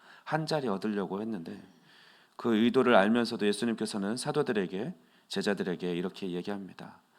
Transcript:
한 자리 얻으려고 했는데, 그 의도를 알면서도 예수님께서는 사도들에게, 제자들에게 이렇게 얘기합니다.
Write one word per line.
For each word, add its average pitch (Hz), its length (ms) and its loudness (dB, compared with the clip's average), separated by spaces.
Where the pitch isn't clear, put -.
한 156 220 -2
자리 151 200 -2
얻으려고 98 540 -2
했는데, 110 420 -8
그 113 200 2
의도를 120 400 6
알면서도 110 500 4
예수님께서는 107 680 -2
사도들에게, 127 760 -2
제자들에게 90 680 -2
이렇게 90 360 -6
얘기합니다. 90 680 -8